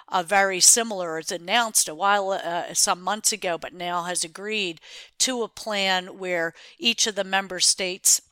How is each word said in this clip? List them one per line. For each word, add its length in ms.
a 120
very 360
similar, 600
it's 120
announced 560
a 60
while, 380
uh, 420
some 300
months 280
ago, 280
but 160
now 280
has 200
agreed 580
to 240
a 40
plan 720
where 380
each 260
of 80
the 100
member 360
states 640